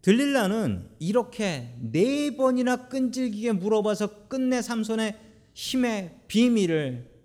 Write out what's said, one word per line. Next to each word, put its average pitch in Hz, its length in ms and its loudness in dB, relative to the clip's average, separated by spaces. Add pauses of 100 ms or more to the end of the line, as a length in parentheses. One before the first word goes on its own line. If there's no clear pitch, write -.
들릴라는 208 840 2 (100)
이렇게 170 800 -2
네 226 560 0
번이나 254 520 0
끈질기게 247 680 -2
물어봐서 208 720 -2
끝내 254 340 -2
삼손의 220 560 -4 (380)
힘의 226 720 -2
비밀을 165 840 2 (160)